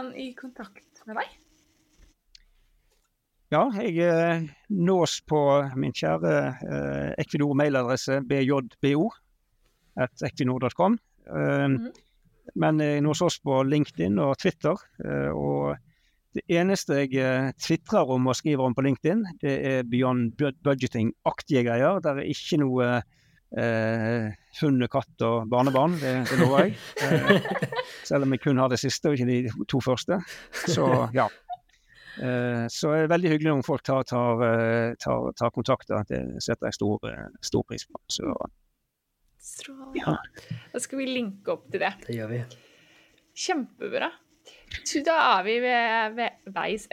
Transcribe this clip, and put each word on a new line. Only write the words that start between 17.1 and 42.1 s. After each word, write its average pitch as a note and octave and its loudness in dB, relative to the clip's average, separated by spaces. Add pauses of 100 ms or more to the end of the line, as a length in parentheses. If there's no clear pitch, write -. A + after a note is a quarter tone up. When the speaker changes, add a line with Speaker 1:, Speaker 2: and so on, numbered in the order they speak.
Speaker 2:
eh, C3 0
twitrer E3 0
om B2+ 2
og B2+ 2
skriver C#3+ 0
om B2 2
på C3 -2
LinkedIn, D#3 2 (180)
det C#3 -2
er C3 0
Beyond B2 0
Bud-, C#3+ -2
Budgeting-aktige B2+ 0
greier. C3 2
Der D3 0
er C#3 -6
ikke - -2
noe, B2 2 (540)
eh, A2+ 0 (280)
hund C3+ 4
og A#2 -2
katt - -4
og A2+ 0
barnebarn, C3 4
det, B2+ -2
det C3+ 0
lover C#3 6
jeg. G#3 -2 (120)
Speaker 3:
<laughs> - -8
Speaker 2:
Eh, E3+ 4 (640)
selv C#3+ 0
om C3+ 2
jeg B2+ 0
kun C#3 2
har C3 4
det B2 0
siste - -2
og D3 2
ikke B2 0
de B2 -2
to C3+ 0
første. C3+ -2 (480)
Så, C3 2
ja. B2 2 (880)
Eh, B2 -2
så D3+ -2
er D#3+ 2
det D#3 2
veldig F3 4
hyggelig D#3 4
om C3+ 2
folk C#3+ -2
tar, C3+ 0
tar, A#2+ 0
eh, A2+ 2
tar, B2 -2
tar A#2 0
kontakt, - -2
da. G#2+ -2
Det - -6
setter A#2 -2
jeg G#2+ -4
stor, G#2+ -2
eh, A2 -10 (140)
stor - -2
pris A#2 -10
på. - -18
Så, - -6 (1040)
Speaker 1:
Strålende. C4+ -16
Speaker 2:
ja. - -2 (580)
Speaker 1:
Da B3 -4
skal - -8
vi C4+ -4
linke A#3 -4
opp - -8
til F#3 -4
det. F#3+ -2 (140)
Speaker 3:
Det A#2+ -6